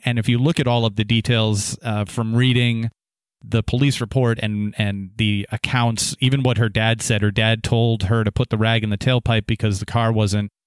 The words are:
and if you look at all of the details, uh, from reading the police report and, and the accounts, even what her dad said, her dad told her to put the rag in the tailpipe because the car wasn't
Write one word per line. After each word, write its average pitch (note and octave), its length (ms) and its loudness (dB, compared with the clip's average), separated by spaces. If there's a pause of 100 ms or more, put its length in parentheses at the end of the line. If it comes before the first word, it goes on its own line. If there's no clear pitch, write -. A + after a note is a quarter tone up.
and A#2+ 140 0
if A2 100 0
you A#2+ 80 4
look B2+ 220 2
at B2+ 80 2
all A#2+ 180 2
of G#2 100 -2
the A2+ 80 0
details, A2 800 0
uh, G#2+ 240 -4
from A2+ 300 -4
reading A#2+ 540 2 (540)
the A2 200 0
police C3+ 360 0
report A#2 400 0
and, G#2 380 -4
and G2 400 -4
the G#2 340 0
accounts, A#2 680 -2
even C3 240 2
what B2 140 2
her A2+ 120 2
dad A2 320 0
said, G#2 200 0
her G#2 100 2
dad A2 320 0
told A2+ 400 0
her A2 200 0
to G#2+ 80 0
put - 180 -2
the A2+ 80 0
rag A2 260 2
in G#2+ 80 -2
the G2+ 60 0
tailpipe A#2 500 0
because G#2+ 320 0
the - 60 -6
car A#2 260 0
wasn't G#2 400 0 (160)